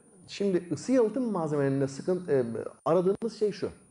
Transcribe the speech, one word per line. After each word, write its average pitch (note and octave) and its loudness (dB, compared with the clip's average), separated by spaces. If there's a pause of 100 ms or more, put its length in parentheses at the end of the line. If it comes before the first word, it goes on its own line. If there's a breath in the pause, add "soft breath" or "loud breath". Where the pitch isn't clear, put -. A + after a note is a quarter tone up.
(280)
Şimdi F#3 0
ısı D3+ -4
yalıtım A#3 2
malzemelerinde C#3+ 2
sıkıntı, F3+ -4
e, C3 4 (400)
aradığımız F#3 2
şey G#3 0
şu. G2+ -6 (200)